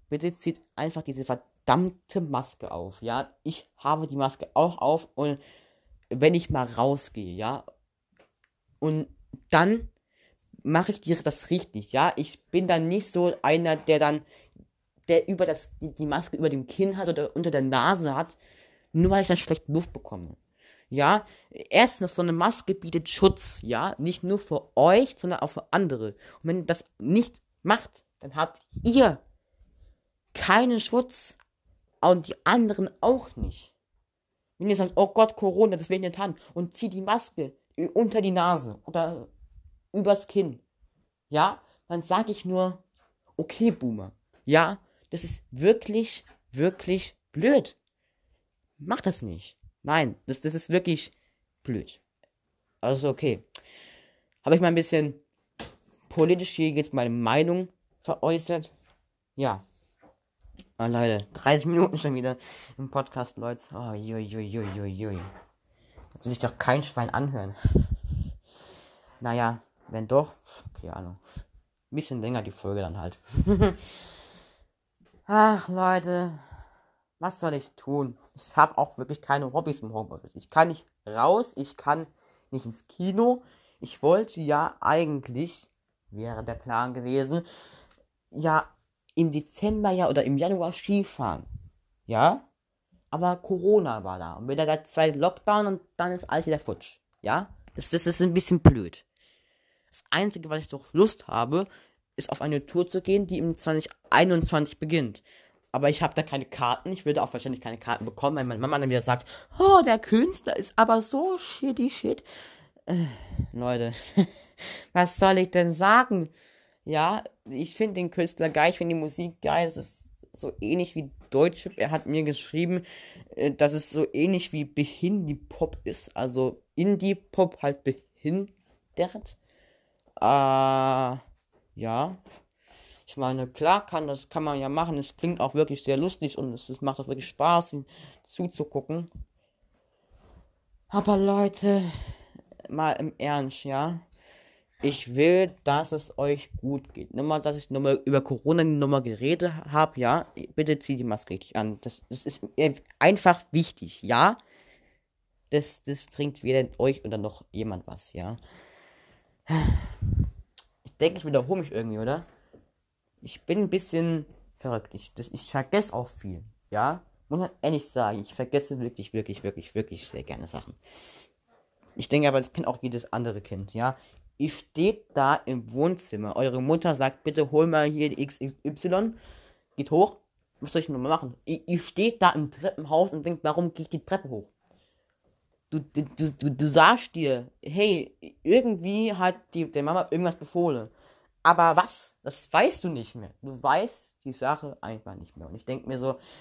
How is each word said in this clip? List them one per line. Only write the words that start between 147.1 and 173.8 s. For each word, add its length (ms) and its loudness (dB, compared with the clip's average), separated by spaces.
Nur 100 -4
mal, 160 0
dass 160 -2
ich 140 -14
nur 100 -2
mal 240 2
über 160 4
Corona 420 0
die 80 4
Nummer 300 2
geredet 520 -2
hab, 240 2
ja. 300 2
Bitte 240 2
zieht 220 -4
die 40 -4
Maske 300 -4
richtig 220 -10
an. 240 -4
Das, 300 -14
das 160 -10
ist 160 -10
mir 180 4
einfach 520 6
wichtig, 520 -2
ja. 360 6
Das, 320 -2
das 220 -10
bringt 380 -8
weder 260 2
euch 260 0
oder 120 -6
noch 360 -8
jemand 340 -6
was, 260 -16
ja. 240 -10
Ich 140 -20
denke, 200 0
ich 60 -16
wiederhole 380 0
mich 100 -10
irgendwie, 260 -4
oder? 280 -4
Ich 260 -20
bin 160 0
ein 80 0
bisschen 560 -2
verrückt. 360 -6
Ich, 180 -18
das, 140 -14
ich 240 -16
vergesse 420 -2
auch 140 -6
viel, 380 -14
ja. 320 0
Muss 120 -2
man 100 -4
ehrlich 280 -2
sagen, 300 -2
ich 120 -14
vergesse 460 -2
wirklich, 340 -8
wirklich, 300 -6
wirklich, 320 -10
wirklich 320 -6
sehr 160 -14
gerne 240 -12
Sachen. 300 -14
Ich 120 -10
denke 200 4
aber, 100 4
das 140 -4
kennt 160 -4
auch 120 -4
jedes 320 -8
andere 280 -4
Kind, 340 -12
ja. 220 -2